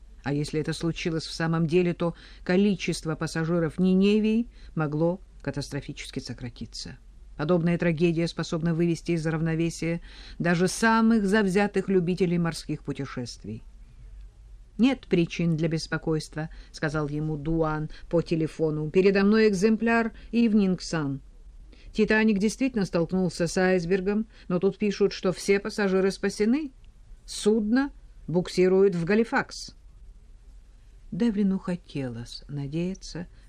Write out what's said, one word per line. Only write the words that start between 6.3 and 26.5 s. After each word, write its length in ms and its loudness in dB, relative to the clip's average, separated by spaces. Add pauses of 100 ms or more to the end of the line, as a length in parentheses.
Подобная 400 2
трагедия 500 0
способна 460 -4
вывести 380 0
из 160 -2
равновесия 720 -2 (380)
даже 280 2
самых 560 4
завзятых 640 2
любителей 520 2
морских 440 -4
путешествий. 800 -10 (1160)
«Нет 260 2
причин 500 0
для 120 0
беспокойства», — 840 -4 (220)
сказал 380 -4
ему 280 -4
Дуан 540 -2 (180)
по 140 2
телефону. 640 -2
«Передо 340 4
мной 260 6
экземпляр 640 2 (180)
Evening 480 4
Sun. 400 -4 (720)
Титаник 460 4
действительно 460 0
столкнулся 600 0
с 100 -4
айсбергом, 680 2 (220)
но 100 0
тут 220 0
пишут, 340 2
что 180 -2
все 280 0
пассажиры 500 0
спасены. 640 -2 (520)